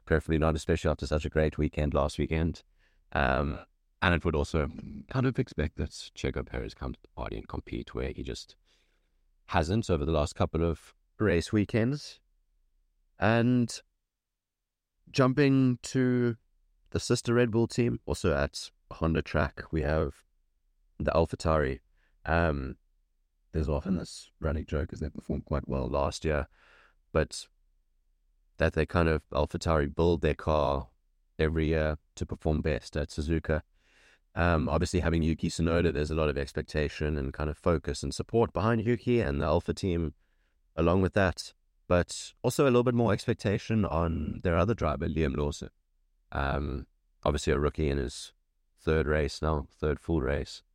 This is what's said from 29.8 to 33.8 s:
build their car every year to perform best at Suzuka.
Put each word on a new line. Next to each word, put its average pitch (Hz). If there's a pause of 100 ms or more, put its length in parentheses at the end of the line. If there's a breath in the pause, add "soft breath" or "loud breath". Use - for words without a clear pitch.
build 85
their 76
car 71 (500)
every 78
year 78 (200)
to -
perform 78
best -
at 73
Suzuka. 78 (720 soft breath)